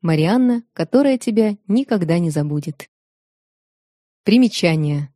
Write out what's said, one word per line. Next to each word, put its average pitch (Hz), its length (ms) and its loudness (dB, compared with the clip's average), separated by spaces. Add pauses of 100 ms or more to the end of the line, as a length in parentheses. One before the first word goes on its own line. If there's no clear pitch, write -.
Марианна, 226 680 0
которая 262 460 0
тебя 214 380 0 (100)
никогда 196 520 0
не 170 120 0
забудет. 147 580 -6 (1400)
Примечание. 160 920 0